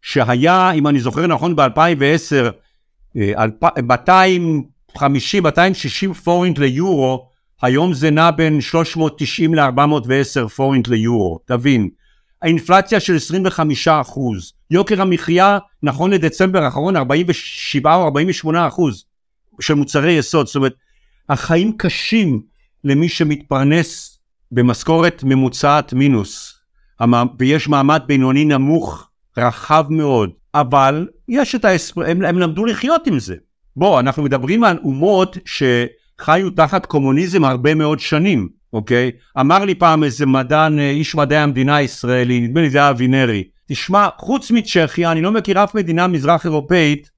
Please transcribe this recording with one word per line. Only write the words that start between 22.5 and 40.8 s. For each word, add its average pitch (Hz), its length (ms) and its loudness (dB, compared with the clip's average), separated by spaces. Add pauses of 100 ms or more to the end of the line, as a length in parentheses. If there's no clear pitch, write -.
למי 143 240 2
שמתפרנס 151 1120 -2 (320)
במשכורת 160 720 0
ממוצעת 135 680 0
מינוס, 127 640 -2 (460)
המע-, 120 240 2 (140)
ויש 139 300 0
מעמד 143 380 2
בינוני 135 380 2
נמוך, 147 640 -2 (280)
רחב 135 540 0
מאוד, 139 400 0 (240)
אבל 143 540 2 (200)
יש 254 260 -2
את 240 100 -4
ההספ-, 185 420 -2
הם, 175 180 -2
הם 170 140 0
למדו 175 260 -2
לחיות 285 420 -2
עם 175 120 0
זה. 95 160 -8 (420)
בוא, 160 240 2
אנחנו 135 220 -2
מדברים 139 420 0
על 185 200 2
אומות 185 600 0
שחיו 143 1080 -2
תחת 165 360 0
קומוניזם 156 580 0
הרבה 131 300 2
מאוד 151 260 0
שנים, 151 480 0 (240)
אוקיי? 120 380 -2 (300)
אמר 170 240 2
לי 190 100 -2
פעם 160 300 2
איזה 139 220 -2
מדען, 147 520 2
אה, 143 120 0